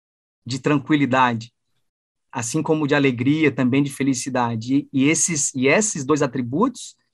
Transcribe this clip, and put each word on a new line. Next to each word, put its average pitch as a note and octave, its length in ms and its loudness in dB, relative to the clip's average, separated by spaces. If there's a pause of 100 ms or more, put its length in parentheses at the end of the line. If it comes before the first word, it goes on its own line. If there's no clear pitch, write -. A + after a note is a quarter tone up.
(440)
de B2+ 140 -6
tranquilidade, C3 920 0 (800)
assim C3 300 -4
como D#3 240 0
de C#3 80 2
alegria, C#3 600 2
também C3+ 280 2
de C#3 80 -4
felicidade. B2+ 1000 -2
E, C3+ 120 2
e - 0 -
esses, E3 500 0
e C3 140 0
esses E3+ 360 0
dois D3 180 2
atributos, C#3+ 720 -4 (180)